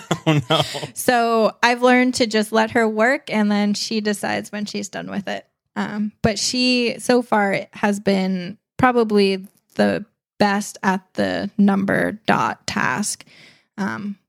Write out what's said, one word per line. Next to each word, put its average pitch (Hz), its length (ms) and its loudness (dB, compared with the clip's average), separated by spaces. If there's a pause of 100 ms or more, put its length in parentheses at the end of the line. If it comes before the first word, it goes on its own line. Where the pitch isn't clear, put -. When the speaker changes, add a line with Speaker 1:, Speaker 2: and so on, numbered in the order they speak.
Speaker 1:
<laughs> - 40 -20 (200)
Oh, 151 120 2 (120)
no. 156 100 4 (320)
Speaker 2:
So 233 720 2
I've 240 180 2
learned 254 340 4
to 247 120 2
just 214 240 0
let 220 200 2
her 233 160 4
work, 226 440 0
and 208 180 2
then 208 240 2
she 220 280 -4
decides 208 500 -4
when 208 140 -8
she's 202 240 -8
done 175 200 -10
with 190 180 -6
it. 196 200 -8 (280)
Um, 208 360 -4 (100)
but 214 160 0
she, 247 640 -2
so 247 240 2
far, 202 500 -2
has 202 260 -2
been 190 600 -2 (180)
probably 208 720 2 (280)
the - 300 0 (360)
best 202 400 0
at 190 200 0 (120)
the 202 440 -2
number 196 560 2 (120)
dot 113 400 0
task, - 580 -4 (540)
um, 208 400 -6 (120)